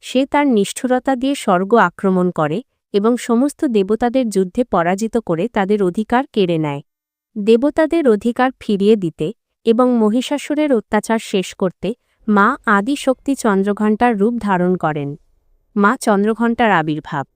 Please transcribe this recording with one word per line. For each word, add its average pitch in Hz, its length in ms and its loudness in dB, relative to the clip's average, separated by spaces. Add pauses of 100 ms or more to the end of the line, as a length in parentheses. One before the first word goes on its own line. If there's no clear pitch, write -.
সে - 240 -2
তার 294 200 2
নিষ্ঠুরতা 247 680 0
দিয়ে 262 180 -2
স্বর্গ 190 420 0
আক্রমণ 185 540 2
করে 156 280 -2 (360)
এবং 208 220 2
সমস্ত 247 500 -2
দেবতাদের 226 600 0
যুদ্ধে 190 360 -2
পরাজিত 190 520 -2
করে 175 320 -2
তাদের 208 340 0
অধিকার 214 400 0 (100)
কেড়ে 175 260 0
নেয়। 147 240 -4 (540)
দেবতাদের 285 720 2
অধিকার 233 500 0
ফিরিয়ে 202 380 2
দিতে 165 300 -4 (400)
এবং 233 200 4 (120)
মহিষাসুরের 269 720 0
অত্যাচার 220 500 -2
শেষ - 320 -4
করতে 180 340 -4 (400)
মা 208 200 4 (180)
আদিশক্তি 247 680 0
চন্দ্রঘণ্টার 208 840 0
রূপ 220 200 0
ধারণ 185 380 0
করেন। 151 320 -4 (680)
মা 202 200 4
চন্দ্রঘণ্টার 226 760 0
আবির্ভাব। 156 520 -2 (120)